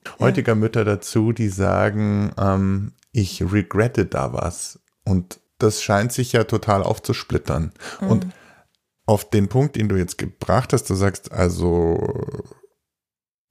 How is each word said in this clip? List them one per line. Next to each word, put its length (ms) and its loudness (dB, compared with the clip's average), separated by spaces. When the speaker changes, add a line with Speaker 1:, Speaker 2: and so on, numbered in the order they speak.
Speaker 1:
Ja. 80 2
Speaker 2:
heutiger 280 2
Mütter 300 0
dazu, 480 0
die 160 -2
sagen, 920 0
ähm, 540 0
„Ich 300 -2
regrette 540 2
da 260 -4
was.“ 460 -6
Und 360 -2
das 240 2
scheint 300 0
sich 200 -2
ja 120 4
total 380 0
aufzusplittern. 920 -2
Speaker 1:
Mhm. 80 -2
Speaker 2:
Und 180 2
auf 220 2
den 200 2
Punkt, 280 0
den 120 0
du 80 0
jetzt 200 -2
gebracht 560 -2
hast, 160 2
du 60 -2
sagst 380 -2
also, 840 0